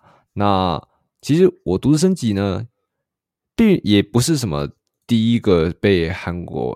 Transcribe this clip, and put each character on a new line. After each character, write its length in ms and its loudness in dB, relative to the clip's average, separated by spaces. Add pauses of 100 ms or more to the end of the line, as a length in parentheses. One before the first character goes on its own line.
(340)
那 540 -2 (340)
其 120 0
实 140 4 (160)
《我 140 -2
独 140 0
自 60 2
升 160 0
级》 200 -2
呢， 340 -4 (840)
并 300 2
也 180 4
不 180 -2
是 160 0
什 100 -4
么 240 -4 (360)
第 260 2
一 60 2
个 320 2 (100)
被 300 2
韩 340 -8
国， 320 -8